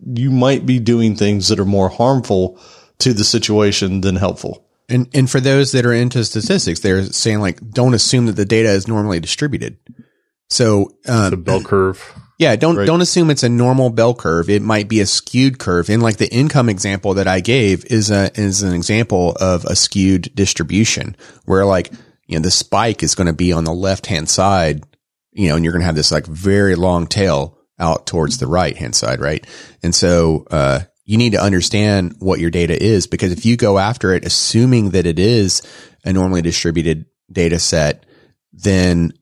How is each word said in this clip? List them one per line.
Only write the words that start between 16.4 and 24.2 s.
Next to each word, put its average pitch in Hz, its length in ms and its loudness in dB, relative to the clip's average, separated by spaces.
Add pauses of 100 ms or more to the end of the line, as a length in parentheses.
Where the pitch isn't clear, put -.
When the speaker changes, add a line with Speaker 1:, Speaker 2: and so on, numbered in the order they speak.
Speaker 2:
example 98 460 -2
that 98 140 0
I 95 120 0
gave 104 460 0
is 107 240 0
a, 98 280 2
is 98 240 -2
an 95 120 -2
example 92 680 0
of 92 240 0
a - 120 -6
skewed 95 580 0
distribution 95 800 -2 (300)
where, 95 180 2
like, 95 260 0 (360)
you 85 100 -6
know, 78 60 0
the 90 80 0
spike 104 520 -2
is 78 120 -2
gonna 87 180 0
be 87 200 0
on 82 120 0
the 80 80 -2
left-hand 90 560 -4